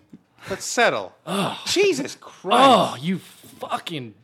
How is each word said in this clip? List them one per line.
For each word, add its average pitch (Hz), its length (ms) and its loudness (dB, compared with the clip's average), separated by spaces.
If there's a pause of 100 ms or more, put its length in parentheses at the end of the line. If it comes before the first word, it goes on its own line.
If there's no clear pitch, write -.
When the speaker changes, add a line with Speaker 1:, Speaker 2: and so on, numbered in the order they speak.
(480)
Speaker 1:
Let's 190 160 -8
settle. 135 500 0 (120)
Speaker 2:
Ugh. 180 300 -4 (100)
Speaker 1:
Jesus 339 540 0
Christ. - 400 -2
Speaker 2:
Oh, 202 400 6
you 170 180 -4
fucking - 1040 -12